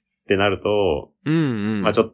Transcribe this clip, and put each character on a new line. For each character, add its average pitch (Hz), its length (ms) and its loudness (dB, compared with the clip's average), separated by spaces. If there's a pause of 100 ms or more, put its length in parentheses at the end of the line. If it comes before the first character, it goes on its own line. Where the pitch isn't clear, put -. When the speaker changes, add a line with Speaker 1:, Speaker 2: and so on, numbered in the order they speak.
(280)
Speaker 1:
て 98 100 0
な 101 100 2
る 98 140 -2
と、 101 500 -2 (140)
Speaker 2:
う 143 60 -2
ん 160 40 2
う 110 440 -2
ん。 - 20 -4
Speaker 1:
ま 107 80 2
あ、 104 40 -2
ち 113 80 2
ょ-、 110 120 4